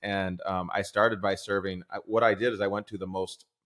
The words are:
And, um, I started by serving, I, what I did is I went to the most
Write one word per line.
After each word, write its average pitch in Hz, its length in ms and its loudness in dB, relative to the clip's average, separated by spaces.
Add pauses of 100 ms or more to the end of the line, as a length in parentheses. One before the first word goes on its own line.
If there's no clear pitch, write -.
And, 95 460 -2
um, 92 260 -2
I 101 100 0
started 104 380 2
by 98 140 2
serving, 95 560 -4
I, 95 60 -10 (100)
what 110 160 4
I 113 120 6
did 117 180 2
is 101 80 -6
I 101 80 2
went 101 180 -2
to 104 120 -10
the 92 100 -6
most 95 380 -8 (200)